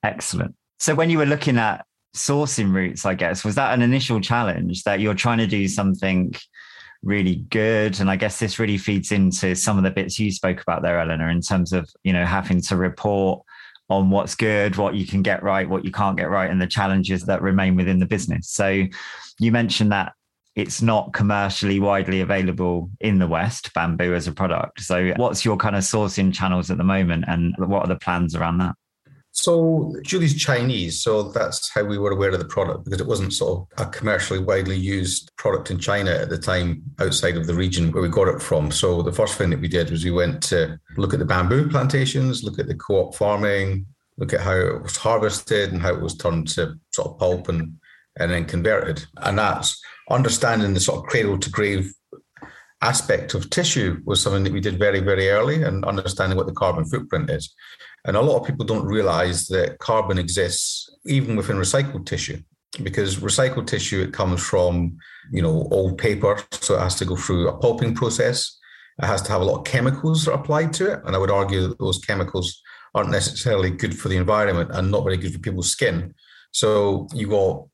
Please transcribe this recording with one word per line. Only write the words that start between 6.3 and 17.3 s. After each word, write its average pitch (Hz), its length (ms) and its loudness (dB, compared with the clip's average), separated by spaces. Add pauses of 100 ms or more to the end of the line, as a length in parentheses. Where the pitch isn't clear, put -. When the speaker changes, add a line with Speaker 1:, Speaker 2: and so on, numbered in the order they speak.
Speaker 1:
really 95 320 2
good? 107 640 0
And 95 100 2
I 95 60 2
guess 104 240 -2
this 107 180 -2
really 104 200 2
feeds 98 340 0
into 95 440 2
some 101 220 0
of 95 60 4
the 95 80 2
bits 92 280 -4
you 107 120 0
spoke 92 300 -2
about 80 200 -2
there, 87 180 0
Eleanor, 80 300 0
in 85 120 2
terms 90 320 0
of, 85 160 -2 (140)
you 95 100 2
know, 87 120 2
having 90 360 0
to - 160 -2
report 95 680 0 (460)
on 95 200 4
what's 98 260 0
good, 104 420 2
what 98 180 0
you 98 100 -2
can 98 160 -2
get 95 220 0
right, 98 260 0
what 92 160 -2
you 92 60 -4
can't 98 260 0
get 85 120 -2
right, 95 200 0
and 92 120 2
the 90 40 2
challenges 95 600 0
that 98 160 0